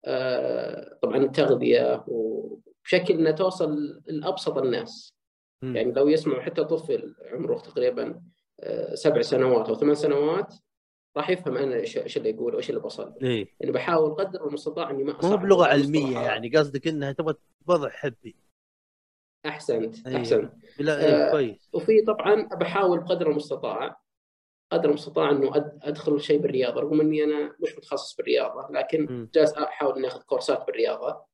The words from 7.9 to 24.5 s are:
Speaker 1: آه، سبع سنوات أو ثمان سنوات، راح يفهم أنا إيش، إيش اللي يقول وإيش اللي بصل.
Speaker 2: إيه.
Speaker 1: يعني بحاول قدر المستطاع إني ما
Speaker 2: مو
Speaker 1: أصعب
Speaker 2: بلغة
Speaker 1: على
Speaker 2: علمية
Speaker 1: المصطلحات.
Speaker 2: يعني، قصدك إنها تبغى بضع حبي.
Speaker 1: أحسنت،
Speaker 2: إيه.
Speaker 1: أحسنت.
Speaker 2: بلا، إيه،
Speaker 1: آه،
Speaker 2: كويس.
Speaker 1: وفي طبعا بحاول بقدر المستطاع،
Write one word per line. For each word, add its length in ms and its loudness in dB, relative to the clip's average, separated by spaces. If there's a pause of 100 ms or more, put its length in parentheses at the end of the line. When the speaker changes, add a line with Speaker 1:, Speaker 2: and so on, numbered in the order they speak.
Speaker 1:
آه، 340 -6
سبع 280 4
سنوات 460 4
أو 60 0
ثمان 200 2
سنوات، 600 0 (600)
راح 140 -4
يفهم 260 -2
أنا 200 -2
إيش، 220 -4
إيش 180 -6
اللي 140 -2
يقول 240 -4
وإيش 160 -6
اللي 100 -2
بصل. 420 -10
Speaker 2:
إيه. 260 -2 (120)
Speaker 1:
يعني 120 -2
بحاول 420 2
قدر 340 -6
المستطاع 420 -6
إني 140 -4
ما 80 -2
Speaker 2:
مو 60 -10
Speaker 1:
أصعب 240 2
Speaker 2:
بلغة 220 6
Speaker 1:
على 180 6
Speaker 2:
علمية 180 0
Speaker 1:
المصطلحات. 260 -2
Speaker 2:
يعني، 300 -4
قصدك 320 0
إنها 240 -4
تبغى 220 -4 (320)
بضع 220 2
حبي. 480 -10 (1080)
Speaker 1:
أحسنت، 600 -4
Speaker 2:
إيه. 100 -4
Speaker 1:
أحسنت. 360 0 (260)
Speaker 2:
بلا، 280 0
إيه، 220 6
Speaker 1:
آه، 20 2
Speaker 2:
كويس. 420 -2
Speaker 1:
وفي 300 4
طبعا 460 2 (120)
بحاول 400 2
بقدر 300 0
المستطاع، 720 -6 (720)